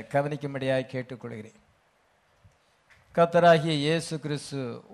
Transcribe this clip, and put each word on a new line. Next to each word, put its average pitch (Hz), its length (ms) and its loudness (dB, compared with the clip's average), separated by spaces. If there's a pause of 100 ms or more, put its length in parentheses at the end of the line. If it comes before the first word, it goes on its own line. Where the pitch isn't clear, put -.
கவனிக்கும்படியாக 139 720 -2
கேட்டுக்கொள்கிறேன். 120 720 -12 (1600)
கர்த்தராகிய 170 500 6
இயேசு 156 540 -2
கிறிஸ்து 135 640 -8 (120)